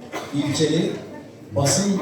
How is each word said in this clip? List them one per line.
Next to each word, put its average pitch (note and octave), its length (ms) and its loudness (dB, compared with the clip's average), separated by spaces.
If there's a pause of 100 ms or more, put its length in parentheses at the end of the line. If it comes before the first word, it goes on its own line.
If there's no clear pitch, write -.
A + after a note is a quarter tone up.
(340)
ilkeli, D3+ 580 2 (640)
basın F#3 460 4